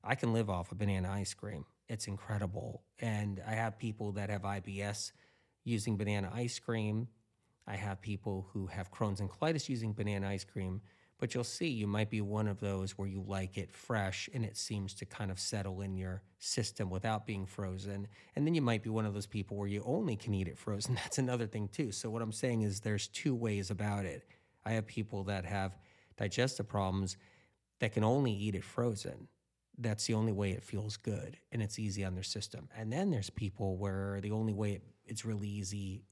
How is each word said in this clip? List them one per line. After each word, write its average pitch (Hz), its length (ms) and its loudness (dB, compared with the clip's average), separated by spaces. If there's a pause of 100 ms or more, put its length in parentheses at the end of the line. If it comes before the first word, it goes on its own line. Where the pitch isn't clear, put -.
I 113 100 2
can 120 180 2
live 113 160 4
off 90 220 0
of 92 80 -6
banana 95 320 2
ice 98 240 -2
cream. 90 300 -8 (240)
It's 110 180 -4
incredible. 101 760 -4 (160)
And 104 440 0
I 110 100 -2
have 110 240 0
people 107 340 -2
that 101 180 -2
have 101 140 -2
I 98 160 0
B 98 200 -6
S 101 320 -4 (520)
using 110 320 2
banana 101 360 2
ice 120 280 -2
cream. 110 480 0 (580)
I 98 100 -6
have 98 240 -2
people 98 520 -4
who 95 140 -2
have 92 240 -6
Crohn's 104 300 0
and 98 80 0
colitis 156 400 0
using 113 240 0
banana 101 360 0
ice 98 160 -2
cream. 95 360 -4 (380)
But 120 160 -2
you'll 123 80 2
see, - 240 -2
you 113 220 2
might 107 220 2
be 107 100 0
one 107 260 2
of 98 140 0
those 95 320 0
where 98 160 -4
you 98 120 -2
like 95 380 -2
it 85 140 -6
fresh 98 600 0
and 120 120 0
it 104 120 -4
seems 98 380 -2
to - 100 -8
kind 98 280 -2
of 92 80 -4
settle 95 400 -2
in 95 160 -2
your 92 260 -2 (160)
system - 520 0
without 107 360 0
being 98 180 -2
frozen. 98 640 -4 (300)
And 143 100 4
then 170 80 6
you 151 80 4
might 113 220 4
be 113 40 -2
one 110 160 2
of 101 100 0
those 104 120 -2
people 101 300 -2
where 101 100 0
you 101 180 0
only 147 300 2
can 107 180 -2
eat 95 140 4
it 71 100 -6
frozen. 107 380 0
<laughs> - 80 -2
That's - 160 -2
another 123 300 2
thing 104 180 -2
too. 120 240 -2
So - 180 -4
what 113 140 0
I'm 110 80 0
saying 117 320 2
is 104 180 2
there's 104 280 0
two - 260 2
ways 104 360 2
about 101 340 2
it. 78 240 -6 (360)
I 107 100 0
have 107 120 2
people 104 380 -2
that 95 200 0
have 95 320 0 (400)
digestive 104 520 2
problems 95 480 2 (640)
that 113 120 2
can 107 120 4
only 127 280 6
eat 101 220 0
it 90 100 -2
frozen. - 640 -2 (500)
That's 110 300 0
the 117 80 4
only 110 180 4
way 98 200 2
it - 100 -4
feels 104 340 -4
good - 400 -4 (140)
and 117 120 0
it's 107 180 -2
easy 101 240 0
on 92 100 0
their 92 80 -2
system. - 540 -6
And 110 160 -4
then 185 180 2
there's 110 200 0
people 95 460 0
where 98 440 0
the 104 100 -2
only 110 220 2
way 101 220 2
it, 95 80 -8 (220)
it's - 200 -8
really 104 240 -2
easy 98 640 -4